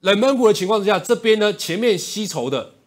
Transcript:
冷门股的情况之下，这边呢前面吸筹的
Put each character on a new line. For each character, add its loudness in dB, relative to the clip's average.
冷 2
门 2
股 4
的 6
情 -2
况 0
之 -2
下， 2
这 0
边 2
呢 2
前 -6
面 2
吸 -8
筹 -6
的 -6